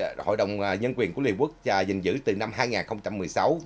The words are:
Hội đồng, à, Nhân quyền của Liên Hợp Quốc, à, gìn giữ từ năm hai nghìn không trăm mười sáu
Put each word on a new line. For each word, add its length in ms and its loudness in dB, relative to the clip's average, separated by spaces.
Hội 200 0
đồng, 240 0
à, 140 0
Nhân 220 0
quyền 160 0
của 80 -4
Liên 120 2
Hợp 80 0
Quốc, 100 0
à, 160 4
gìn 200 0
giữ 240 2
từ 100 2
năm 200 -4
hai 120 0
nghìn 180 0
không 140 -6
trăm 180 -4
mười 100 -2
sáu 380 2